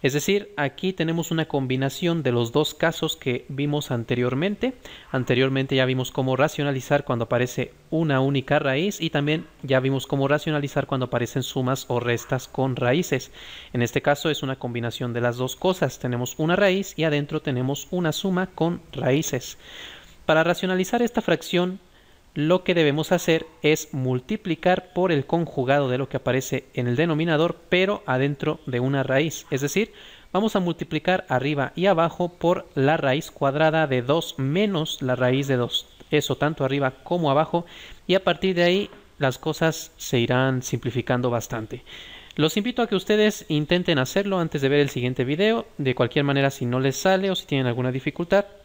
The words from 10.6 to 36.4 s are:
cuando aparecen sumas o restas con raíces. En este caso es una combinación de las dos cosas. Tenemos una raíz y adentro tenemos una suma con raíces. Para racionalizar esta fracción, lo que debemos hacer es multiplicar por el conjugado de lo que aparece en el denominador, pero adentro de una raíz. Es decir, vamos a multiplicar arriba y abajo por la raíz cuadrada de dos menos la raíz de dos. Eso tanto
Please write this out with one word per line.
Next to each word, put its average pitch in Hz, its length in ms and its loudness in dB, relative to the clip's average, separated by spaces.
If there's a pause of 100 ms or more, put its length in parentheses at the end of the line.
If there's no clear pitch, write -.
cuando 127 200 -2
aparecen 120 360 -2
sumas 131 460 -2
o 123 100 0
restas 120 480 -2
con 131 300 -2
raíces. 131 560 0 (400)
En 120 100 0
este 135 180 0
caso 147 300 0
es 147 140 -2
una 135 100 -2
combinación 120 600 -6
de 120 60 -2
las 120 160 0
dos 127 200 -4
cosas. 185 420 0
Tenemos 123 400 -4
una 160 160 2
raíz 190 420 2
y 151 60 -2
adentro 147 400 0
tenemos 131 480 -2
una 175 220 0
suma 185 420 -2
con 175 260 -2 (120)
raíces. 131 680 -2 (680)
Para 160 180 4
racionalizar 185 580 0
esta 226 200 0
fracción, 180 580 0 (540)
lo 170 280 2
que 185 120 0
debemos 151 360 2
hacer 165 360 2 (160)
es 151 300 2
multiplicar 156 1000 -2
por 180 180 2
el 139 160 0
conjugado 143 640 0
de 123 100 0
lo 135 100 -4
que 131 100 -6
aparece 127 560 -2
en 123 120 -2
el 123 80 2
denominador, 165 640 2 (120)
pero 190 380 2
adentro 143 580 0
de 123 140 -4
una 135 240 0
raíz. 135 480 0
Es 135 100 -2
decir, 170 320 0 (380)
vamos 208 240 0
a 202 60 4
multiplicar 175 680 -2
arriba 135 460 0
y 175 120 0
abajo 170 420 2
por - 480 -2
la 139 200 4
raíz 139 360 0
cuadrada 151 560 2
de 127 140 0
dos 151 360 0
menos 160 640 0
la 127 140 0
raíz 131 320 2
de 135 80 4
dos. - 320 -2 (240)
Eso 147 240 2
tanto 147 280 -2